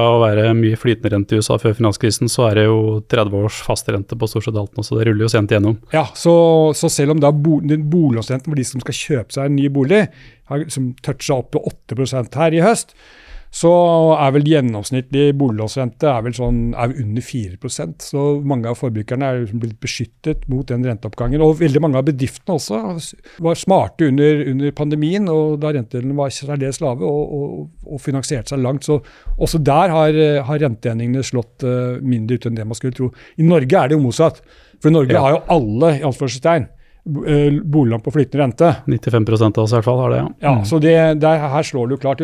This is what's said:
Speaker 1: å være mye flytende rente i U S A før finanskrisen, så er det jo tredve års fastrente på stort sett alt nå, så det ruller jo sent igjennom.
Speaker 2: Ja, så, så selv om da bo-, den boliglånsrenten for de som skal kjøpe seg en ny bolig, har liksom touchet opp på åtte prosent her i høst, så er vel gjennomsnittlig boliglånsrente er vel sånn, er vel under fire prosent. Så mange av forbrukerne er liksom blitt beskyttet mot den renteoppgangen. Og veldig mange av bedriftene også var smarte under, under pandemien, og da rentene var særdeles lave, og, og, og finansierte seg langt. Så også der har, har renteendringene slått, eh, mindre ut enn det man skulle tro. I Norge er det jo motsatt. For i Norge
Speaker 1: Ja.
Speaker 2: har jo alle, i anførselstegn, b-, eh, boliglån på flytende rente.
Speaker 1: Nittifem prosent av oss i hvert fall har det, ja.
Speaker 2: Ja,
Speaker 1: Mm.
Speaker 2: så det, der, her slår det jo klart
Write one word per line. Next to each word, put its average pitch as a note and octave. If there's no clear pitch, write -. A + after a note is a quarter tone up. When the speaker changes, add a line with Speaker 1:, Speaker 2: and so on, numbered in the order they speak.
Speaker 1:
å A#2
være A2
mye A2+
flytende A2
rente G2+
i G#2+
U -
S -
A A#2+
før G#2+
finanskrisen, A2
så B2
er G#2+
det G#2+
jo A2
tredve G#2
års G#2
fastrente G#2
på A#2
stort A2
sett G#2+
alt -
nå, G#2+
så A#2+
det A2+
ruller A2
jo A2
sent G#2
igjennom. G#2+
Speaker 2:
Ja, D#3
så, E3
så D#3
selv D3+
om -
da D3
bo-, D3
den D3+
boliglånsrenten C3
for D#3
de B2+
som B2+
skal -
kjøpe C3
seg C#3
en C#3+
ny C#3
bolig, C#3+
har C#3+
liksom C3+
touchet C#3+
opp B2
på -
åtte -
prosent C3
her D#3+
i E3
høst, G#3+
så E3
er C#3
vel D3
gjennomsnittlig C3
boliglånsrente B2
er A#2
vel B2
sånn, A#2+
er A#2+
vel C3+
under A2
fire G2+
prosent. -
Så C#3+
mange C3
av A#2+
forbrukerne B2
er B2+
liksom A2+
blitt A2+
beskyttet -
mot C3
den B2
renteoppgangen. B2
Og D#3
veldig D3
mange C3+
av -
bedriftene C#3+
også G#3
var E3
smarte D#3+
under, D3
under C#3
pandemien, D3+
og D#3
da D3+
rentene B2+
var C#3
særdeles C#3
lave, C#3+
og, D3
og, D3
og C3
finansierte C#3
seg C#3
langt. C3+
Så D3+
også D#3+
der D#3
har, D#3
har D3+
renteendringene A#2+
slått, -
eh, B2
mindre B2
ut A#2
enn A2+
det G#2+
man A2+
skulle B2+
tro. B2+
I D#3+
Norge D3
er -
det D#3
jo D3+
motsatt. D3
For D3+
i E3
Norge C3
Speaker 1:
Ja. -
Speaker 2:
har D#3
jo -
alle, B2+
i -
anførselstegn, C3+
b-, C#3+
eh, D3
boliglån B2+
på C#3+
flytende C#3
rente. D#3+
Speaker 1:
Nittifem A#2
prosent A2
av -
oss -
i A#2
hvert G#2+
fall B2+
har A#2+
det, C3
ja. -
Speaker 2:
Ja, C#3
Speaker 1:
Mm. G2+
Speaker 2:
så D#3
det, E3
der, D#3
her D#3
slår B2+
det C3+
jo C3+
klart C3+